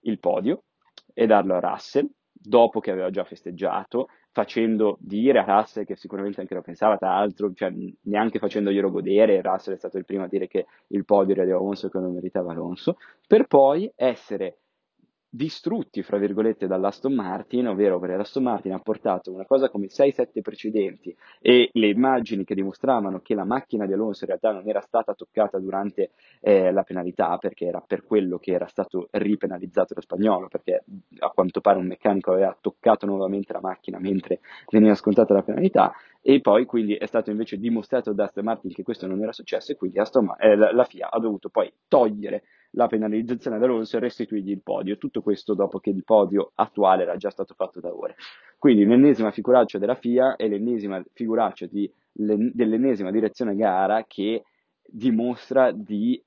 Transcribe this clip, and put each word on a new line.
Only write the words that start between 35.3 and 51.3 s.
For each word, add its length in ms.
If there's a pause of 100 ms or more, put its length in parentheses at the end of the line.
la 100
penalità, 520 (260)
e 220
poi 240
quindi 300
è 100
stato 240
invece 260
dimostrato 560
da 120
Aston 200
Martin 260
che 120
questo 240
non 160
era 100
successo, 400
e 40
quindi 220
Aston 280
Ma-, 100
eh, 200
la, 180
la 100
fia 260
ha 80
dovuto 300
poi 240 (160)
togliere 540 (320)
la 120
penalizzazione 720
ad 80
Alonso 340
e 20
restituirgli 500
il 120
podio. 340
Tutto 240
questo 320
dopo 260
che 120
il 140
podio 500
attuale 480
era 140
già 120
stato 240
fatto 280
da 140
ore. 220 (420)
Quindi 280
l'ennesima 440
figuraccia 460
della 180
fia 420
e 120
l'ennesima 640
figuraccia 540